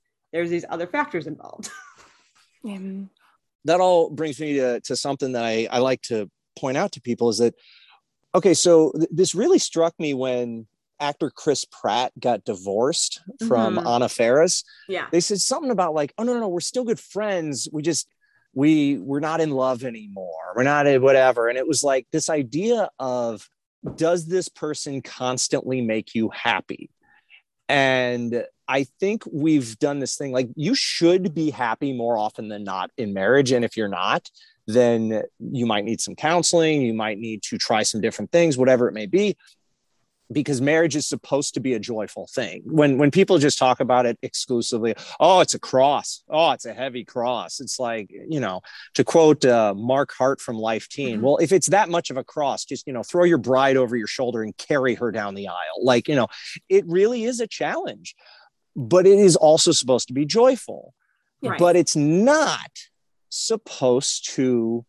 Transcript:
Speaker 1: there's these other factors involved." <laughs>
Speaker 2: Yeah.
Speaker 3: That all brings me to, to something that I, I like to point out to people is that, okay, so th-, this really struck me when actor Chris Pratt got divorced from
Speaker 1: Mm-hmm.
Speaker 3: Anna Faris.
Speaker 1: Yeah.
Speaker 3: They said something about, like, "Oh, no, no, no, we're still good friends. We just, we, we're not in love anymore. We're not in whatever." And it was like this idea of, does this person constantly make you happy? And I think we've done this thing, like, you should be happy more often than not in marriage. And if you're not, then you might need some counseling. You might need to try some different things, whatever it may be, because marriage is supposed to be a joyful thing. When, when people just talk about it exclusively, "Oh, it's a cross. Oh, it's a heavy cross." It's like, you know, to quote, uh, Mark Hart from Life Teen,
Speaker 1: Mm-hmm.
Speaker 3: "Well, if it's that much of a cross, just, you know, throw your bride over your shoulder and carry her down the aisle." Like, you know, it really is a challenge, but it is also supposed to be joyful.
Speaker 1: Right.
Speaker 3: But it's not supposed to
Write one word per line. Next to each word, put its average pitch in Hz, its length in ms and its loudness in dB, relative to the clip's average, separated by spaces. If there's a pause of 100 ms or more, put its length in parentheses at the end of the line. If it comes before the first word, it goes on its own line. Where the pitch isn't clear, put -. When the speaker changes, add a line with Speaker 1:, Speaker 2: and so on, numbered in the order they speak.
(320)
Speaker 1:
there's 170 180 -4
these 170 200 -4
other 170 180 -6
factors 190 400 -6
involved." - 480 -16
<laughs> - 40 -20 (840)
Speaker 2:
Yeah. 202 160 -10 (880)
Speaker 3:
That 170 160 4
all 180 280 4
brings 147 300 -6
me 151 140 -4
to, 127 280 0
to - 140 -6
something 135 380 -4
that 117 100 -2
I, 113 260 0
I 123 100 0
like 127 240 0
to 107 260 -4 (280)
point 135 200 -4
out 202 160 -2
to - 80 -18
people 120 280 -2
is 107 100 -2
that, 117 160 2 (760)
okay, 170 200 4
so 160 420 6
th-, 160 160 0
this 165 240 0
really 320 240 4
struck 165 400 0
me 147 140 -4
when 123 520 -4 (340)
actor 147 300 -4
Chris - 360 -2
Pratt 117 540 -4
got 117 260 -2
divorced 104 760 -2 (260)
from 113 280 2
Speaker 1:
Mm-hmm. - 120 -4
Speaker 3:
Anna 120 220 2
Faris. 135 540 2 (240)
Speaker 1:
Yeah. 175 240 -8
Speaker 3:
They 165 80 2
said 190 200 -2
something 269 320 -2
about, 185 220 0
like, 151 240 -4
"Oh, 226 60 -6
no, 240 100 -2
no, 240 60 -2
no, 226 80 -4
we're 175 140 -4
still 247 240 -6
good 220 160 -4
friends. 175 680 -6
We 151 100 -6
just, 156 260 -4 (460)
we, 143 440 2
we're 135 220 -6
not 160 220 -2
in 156 100 0
love 131 320 -2
anymore. 98 720 -12
We're 123 80 2
not 143 240 4
in 135 140 6
whatever." 131 480 6
And 123 80 -2
it 131 100 -4
was 147 160 -2
like 135 300 0
this 160 160 -2
idea 165 680 -2
of, 123 520 -6 (460)
does 165 320 0
this 175 200 -2
person 143 540 -8
constantly 127 800 -4
make 110 340 -4
you 110 140 0
happy? - 600 -4 (800)
And 123 760 0 (220)
I 135 180 -2 (140)
think 208 320 -4
we've 143 480 0
done 143 200 -2
this 131 160 -6
thing, 139 160 -8
like, 127 240 0
you 165 200 -2
should 175 580 2
be 156 160 -2
happy 127 440 -4
more 117 240 -2
often 107 300 -6
than 107 160 -12
not 95 340 -6
in 104 160 -6
marriage. 120 380 2
And 120 140 2
if - 100 -8
you're 107 140 -4
not, 98 400 -4 (380)
then 113 560 2 (160)
you 120 260 -4
might 104 180 0
need 107 160 -4
some 95 160 -8
counseling. 160 680 2
You 117 120 0
might 110 240 -4
need 110 260 -10
to - 140 -8
try 110 260 0
some 107 160 -2
different 107 320 -4
things, 170 260 4
whatever 127 300 4
it 85 60 -4
may 107 120 -8
be, 190 300 0 (960)
because 139 300 -2
marriage 160 340 2
is 147 100 -4
supposed - 500 -4
to 143 40 -4
be 127 140 -2
a 110 60 -2
joyful 104 540 -8
thing. 95 320 -8
When, 147 320 2
when 143 140 4
people 185 260 4
just 143 220 2
talk 127 220 2
about 123 240 2
it 117 180 -2
exclusively, 117 720 -4 (240)
"Oh, 180 220 6
it's - 120 2
a - 60 -6
cross. 135 680 0
Oh, 156 220 2
it's 120 140 -8
a 113 80 -12
heavy 123 300 -8
cross." 117 560 -6
It's - 200 -10
like, 113 300 -6 (200)
you 156 100 -6
know, 92 220 -6 (320)
to 131 100 0
quote, 156 400 4
uh, 117 320 4
Mark 131 420 -2
Hart 131 220 0
from 120 180 -10
Life 110 300 -4
Teen, 131 300 -8
Speaker 1:
Mm-hmm. 110 80 -4
Speaker 3:
"Well, 143 120 4
if 160 140 2
it's 185 160 4
that 190 220 2
much 170 200 -4
of - 60 -10
a 135 80 -6
cross, 135 400 -4
just, - 240 -12
you 139 60 -10
know, 113 100 -8
throw 175 220 2
your 170 120 6
bride 131 380 2
over 123 220 0
your 107 100 -6
shoulder 123 340 -4
and 107 160 -10
carry 131 380 0
her 117 160 -4
down 101 240 -6
the 98 140 -10
aisle." 87 340 -8
Like, 123 240 2
you 151 80 0
know, 120 120 2 (420)
it 196 180 2
really 214 380 0
is 247 160 -4
a 220 60 -4
challenge, 170 680 -8 (600)
but 165 300 4
it 196 140 10
is 190 160 8
also 156 380 6
supposed 123 340 2
to 127 60 -12
be 139 120 -2
joyful. 220 680 0 (500)
Speaker 1:
Right. 190 160 -4
Speaker 3:
But 175 160 6
it's 170 220 2
not 175 720 2 (580)
supposed - 1000 -2
to 120 600 0